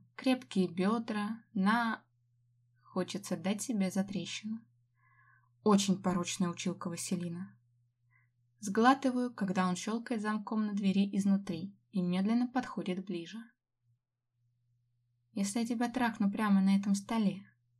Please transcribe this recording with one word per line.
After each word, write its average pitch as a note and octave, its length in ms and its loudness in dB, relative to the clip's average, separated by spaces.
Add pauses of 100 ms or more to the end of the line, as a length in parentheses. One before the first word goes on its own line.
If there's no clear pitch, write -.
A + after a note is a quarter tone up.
(140)
крепкие B3+ 540 2
бёдра, G#3+ 760 -2 (120)
на... A3 500 2 (880)
Хочется F#3 420 -4
дать F#3+ 240 -2
себе G3 300 -2
затрещину. G3 720 -4 (1040)
Очень G3 360 4
порочная F3+ 480 -2
училка E3+ 400 -6
Василина. F3 720 -6 (1000)
Сглатываю, B3 760 2
когда F#3 340 0
он F3+ 60 0
щёлкает A3+ 460 -4
замком G#3+ 460 -2
на G#3 80 -4
двери G3 380 2
изнутри G3 640 0 (140)
и F#3+ 120 -2
медленно G3 440 0
подходит G3 580 -4
ближе. E3+ 340 -8 (1900)
«Если G3 260 -2
я A#3 80 0
тебя A#3+ 240 -2
трахну A3+ 400 0
прямо G3+ 300 4
на G3 160 6
этом G3+ 180 2
столе, G#3 500 0 (360)